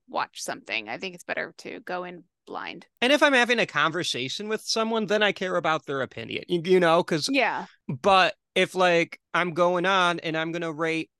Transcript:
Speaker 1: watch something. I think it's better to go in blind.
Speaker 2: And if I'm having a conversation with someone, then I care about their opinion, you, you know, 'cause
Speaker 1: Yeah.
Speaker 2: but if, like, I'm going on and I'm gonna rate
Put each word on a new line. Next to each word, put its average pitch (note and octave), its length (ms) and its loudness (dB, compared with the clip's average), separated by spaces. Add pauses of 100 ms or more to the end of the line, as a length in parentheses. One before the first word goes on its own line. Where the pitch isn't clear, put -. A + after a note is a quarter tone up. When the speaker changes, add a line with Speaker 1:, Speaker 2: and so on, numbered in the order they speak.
Speaker 1:
watch - 340 -6
something. A2 460 -8
I A#2 100 -8
think F3+ 180 -10
it's E3+ 100 -20
better E3 320 -6
to - 240 -14
go F3+ 240 -10
in F3 180 -16 (240)
blind. - 380 -12 (160)
Speaker 2:
And B3 100 2
if C#4+ 100 4
I'm D4 120 6
having A#3+ 260 2
a F#3 60 2
conversation D3+ 840 -2
with G#3+ 140 -4
someone, A3+ 460 -2
then G#3 140 2
I G3+ 120 2
care F#3 240 -4
about D#3+ 280 -2
their C#3 160 -4
opinion, A2+ 460 -8
you, F3 160 0
you F#3 160 6
know, E3+ 240 6
'cause D#3 260 -2
Speaker 1:
Yeah. G3 360 0 (240)
Speaker 2:
but F#3 460 4 (180)
if, F#3 200 2
like, F3 460 2 (140)
I'm F3 200 0
going F3 320 2
on F3+ 340 2
and D#3+ 180 -4
I'm D#3+ 160 -4
gonna E3+ 180 -4
rate D#3+ 380 -4 (100)